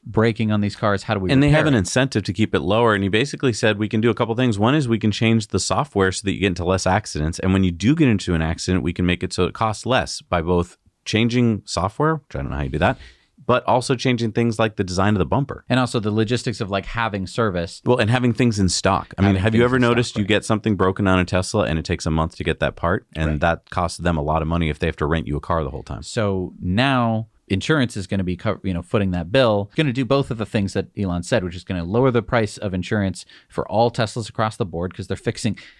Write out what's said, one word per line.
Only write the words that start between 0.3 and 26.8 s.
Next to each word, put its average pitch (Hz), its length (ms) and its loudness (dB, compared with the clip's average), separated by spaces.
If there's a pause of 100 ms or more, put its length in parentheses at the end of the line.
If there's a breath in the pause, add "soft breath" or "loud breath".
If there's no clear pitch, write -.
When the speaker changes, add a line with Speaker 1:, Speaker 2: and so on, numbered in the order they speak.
Speaker 1:
on 104 80 2
these 101 160 -2
cars? 101 280 0
How 110 100 -2
do 101 60 0
we 92 100 -2
Speaker 2:
And 139 120 6
they 147 40 6
Speaker 1:
repair 151 140 6
Speaker 2:
have 165 80 2
an 139 60 4
Speaker 1:
it? 113 40 4
Speaker 2:
incentive 117 460 0
to 98 80 -4
keep 104 220 0
it 90 60 2
lower. 107 340 4
And 98 80 2
he 98 60 0
basically 127 460 0
said, 107 240 2
"We 107 100 -2
can 110 140 0
do 117 80 4
a 104 40 0
couple 113 200 -2
things. 117 240 2
One 117 160 4
is 151 140 0
we 113 100 2
can 107 120 2
change 113 380 2
the 98 100 -2
software 95 540 0
so - 140 -8
that 95 60 0
you - 80 -6
get 98 80 2
into 87 180 -2
less 92 200 0
accidents. 85 520 0
And 95 160 0
when 95 100 4
you 92 60 2
do 95 260 2
get 151 120 4
into 95 260 0
an 80 80 0
accident, 85 420 -2
we 87 80 -2
can 87 140 -2
make 87 160 0
it 92 100 -6
so 92 120 0
it - 100 -2
costs 110 320 -4
less 113 340 -2
by 87 220 -2
both 87 340 0 (300)
changing 113 580 2
software," 147 520 -2
which - 200 -14
I 69 60 -4
don't 65 80 -6
know 69 60 -6
how 73 60 -4
you - 60 -4
do 78 100 -4
that, 110 200 2 (480 loud breath)
"but 123 180 0
also 123 320 2
changing 117 360 0
things 117 280 0
like 113 160 0
the 101 80 -2
design 95 300 2
of 101 40 2
the 82 80 2
bumper." 123 420 -4
Speaker 1:
And 127 120 2
also 123 180 -2
the 104 140 -2
logistics 110 480 -2
of, 98 100 -6
like, 98 160 -2
having 104 400 -4
service. 87 580 -4
Speaker 2:
Well, 123 140 2
and 107 120 2
having 123 220 2
things 110 280 2
in 92 80 4
stock. - 500 0
I 98 40 2
mean, 101 80 6
Speaker 1:
Having 92 120 2
Speaker 2:
have 110 120 2
you 113 60 4
Speaker 1:
things 120 40 6
Speaker 2:
ever 123 120 2
Speaker 1:
in 123 60 2
stock, 120 80 4
Speaker 2:
noticed 120 260 0
you 107 60 0
Speaker 1:
right. 95 60 -2
Speaker 2:
get 101 160 2
something 107 320 2
broken 92 320 2
on 92 100 4
a 90 60 2
Tesla 92 400 0
and 69 140 0
it 78 60 -4
takes 85 220 -4
a 82 40 0
month 80 260 0
to - 80 -8
get 78 160 -2
that 76 160 -2
part? 104 300 -2 (100)
And 78 160 0
Speaker 1:
Right. 73 80 -4
Speaker 2:
that 82 300 0
costs 87 280 -4
them 85 180 0
a 76 60 -2
lot 78 200 0
of 78 40 -2
money 82 220 0
if 73 100 -4
they 82 80 -2
have 80 120 -4
to 76 80 -2
rent 80 200 -2
you 73 100 -4
a 71 40 -6
car 82 240 -2
the - 60 -6
whole - 120 -10
time. - 220 -12
Speaker 1:
So 98 560 -4
now 117 640 0 (220)